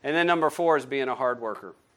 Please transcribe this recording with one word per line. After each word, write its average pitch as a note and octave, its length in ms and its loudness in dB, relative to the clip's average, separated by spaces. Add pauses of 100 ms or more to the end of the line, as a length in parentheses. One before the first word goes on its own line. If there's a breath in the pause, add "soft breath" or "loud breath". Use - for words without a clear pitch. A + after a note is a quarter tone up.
And D3 120 -2
then E3+ 120 2
number E3 240 2
four E3 260 2
is C3 100 -2
being C3+ 220 -2
a B2 60 -2
hard B2 260 -2
worker, G#2 340 -8 (220)